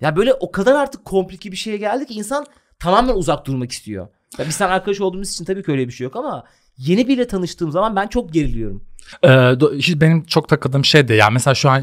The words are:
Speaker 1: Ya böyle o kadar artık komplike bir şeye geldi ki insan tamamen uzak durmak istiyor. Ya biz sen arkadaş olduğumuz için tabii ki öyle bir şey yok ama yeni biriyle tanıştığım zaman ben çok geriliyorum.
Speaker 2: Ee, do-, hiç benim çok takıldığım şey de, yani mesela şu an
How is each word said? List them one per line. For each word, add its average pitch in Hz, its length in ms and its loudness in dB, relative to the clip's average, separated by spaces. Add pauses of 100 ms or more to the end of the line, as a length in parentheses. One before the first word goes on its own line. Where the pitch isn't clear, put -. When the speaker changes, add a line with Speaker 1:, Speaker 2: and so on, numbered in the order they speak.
Speaker 1:
Ya 151 160 -2
böyle 240 180 2
o 180 180 -6
kadar 196 220 2
artık - 300 -2
komplike 190 480 -4
bir 190 40 -14
şeye 214 200 -8
geldi 220 300 -4
ki 226 80 -18
insan 262 320 -8 (320)
tamamen 220 360 2
uzak 165 320 -2
durmak 127 260 -4
istiyor. 101 360 -12 (300)
Ya 139 100 -6
biz 151 60 -6
sen 190 140 0
arkadaş 202 320 -2
olduğumuz 190 320 -4
için 170 120 -12
tabii 190 180 -6
ki - 100 -6
öyle 131 160 -2
bir 120 40 -12
şey 123 120 -10
yok 135 120 -10
ama 226 280 -8 (340)
yeni 185 300 2
biriyle 247 180 0
tanıştığım 175 460 -6
zaman 202 240 0
ben 202 100 -2
çok 208 260 -6
geriliyorum. 113 520 -2 (380)
Speaker 2:
Ee, 131 60 8
do-, 131 500 4
hiç 151 220 0
benim 160 240 4
çok - 240 -2
takıldığım 139 360 0
şey 143 240 4
de, 113 60 2
yani 107 180 6
mesela 127 220 2
şu 139 160 2
an 131 120 2